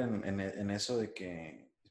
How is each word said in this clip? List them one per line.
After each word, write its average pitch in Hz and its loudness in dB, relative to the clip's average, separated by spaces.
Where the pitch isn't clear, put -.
en, 113 2
en, 98 2
en 98 0
eso 117 2
de 107 0
que, 82 -8